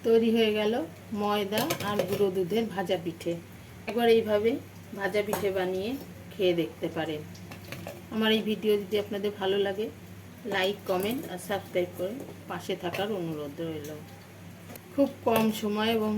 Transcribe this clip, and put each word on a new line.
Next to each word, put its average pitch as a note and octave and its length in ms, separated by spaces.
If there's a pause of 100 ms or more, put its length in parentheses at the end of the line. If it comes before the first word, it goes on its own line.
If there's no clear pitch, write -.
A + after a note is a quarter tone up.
তৈরি A3+ 280
হয়ে A3+ 220
গেল G#3+ 200 (400)
ময়দা G#3 480 (280)
আর G#3 80 (120)
গুঁড়ো G3 220
দুধের F#3+ 340
ভাজা F#3 320
পিঠে। E3+ 360 (540)
একবার A#3 220
এইভাবে A3 420 (440)
ভাজা G3 260
পিঠে G3+ 300
বানিয়ে F#3+ 380 (420)
খেয়ে F3+ 220
দেখতে E3+ 420
পারেন। D#3 260 (880)
আমার A3 200
এই A3 100
ভিডিও G#3+ 360
যদি G3+ 220
আপনাদের G3+ 400
ভালো G3 180
লাগে, G3+ 280 (600)
লাইক, G3 320 (100)
কমেন্ট G3+ 340 (100)
আর F3+ 160
সাবস্ক্রাইব F#3 500
করে F#3 160 (340)
পাশে F#3 280
থাকার F#3 360
অনুরোধ D#3 480
রইল। D#3 300 (1000)
খুব C#4 180 (160)
কম A3 180 (180)
সময় G#3+ 360
এবং G#3+ 200